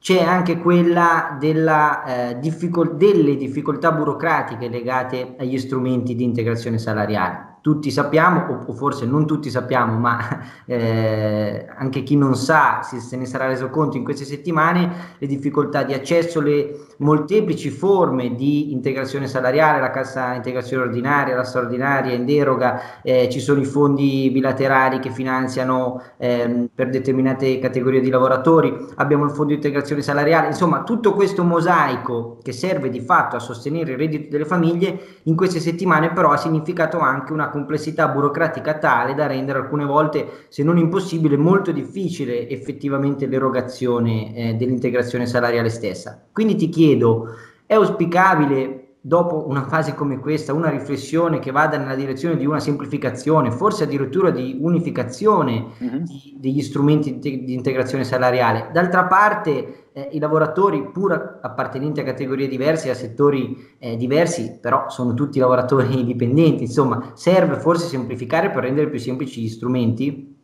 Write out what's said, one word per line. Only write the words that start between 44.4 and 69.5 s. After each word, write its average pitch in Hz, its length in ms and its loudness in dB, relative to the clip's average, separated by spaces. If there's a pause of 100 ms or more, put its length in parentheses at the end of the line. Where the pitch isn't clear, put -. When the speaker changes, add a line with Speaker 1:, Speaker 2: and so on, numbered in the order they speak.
Speaker 1:
dell'integrazione 123 720 -2
salariale 120 440 0
stessa. - 520 -8 (120)
Quindi 208 240 0
ti 156 120 0
chiedo, 120 600 4 (360)
è 208 100 0
auspicabile, 170 1080 2 (260)
dopo 165 420 2
una 135 200 -2
fase 147 260 0
come 139 240 -4
questa, 147 360 -4
una 160 160 0
riflessione 143 680 -2
che 135 120 -6
vada 147 260 2
nella 135 180 -4
direzione 139 440 -2
di 131 80 -2
una 147 120 0
semplificazione, 139 920 0
forse 165 340 0
addirittura 143 460 0
di 127 300 -4
unificazione 143 1080 0 (120)
Speaker 2:
Mhm. 127 260 -6
Speaker 1:
di, - 340 -16
degli 135 240 -2
strumenti 143 560 2
di, 131 260 -6
di 127 80 -6
integrazione 131 500 -2
salariale? 123 680 0
D'altra 180 320 2
parte, 185 880 0
eh, 139 200 -12
i 160 60 -4
lavoratori, 156 720 0
pur - 520 -4
appartenenti 135 580 -6
a 131 40 -4
categorie 131 440 -4
diverse, 135 400 0
a 127 60 0
settori, 131 840 -2
eh, 117 180 -8
diversi, 123 640 0
però 127 300 -2
sono 123 240 -4
tutti 139 260 -2
lavoratori 127 640 2
<laughs> - 20 -2
dipendenti, 123 560 2
insomma, 123 500 0
serve 170 440 2
forse 170 320 0
semplificare 123 640 -2
per 131 120 -2
rendere 139 260 0
più 139 100 -6
semplici 127 440 -6
gli 110 80 -4